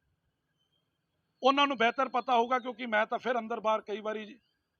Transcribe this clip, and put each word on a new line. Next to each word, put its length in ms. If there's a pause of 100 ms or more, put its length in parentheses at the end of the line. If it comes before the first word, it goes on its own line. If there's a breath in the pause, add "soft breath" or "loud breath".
(1400)
ਉਹਨਾਂ 260
ਨੂੰ 100
ਬਿਹਤਰ 320
ਪਤਾ 260
ਹੋਊਗਾ, 240
ਕਿਉਂਕਿ 280
ਮੈਂ 180
ਤਾਂ 140
ਫਿਰ 200
ਅੰਦਰ 220
ਬਾਹਰ 220
ਕਈ 180
ਵਾਰੀ 380 (400)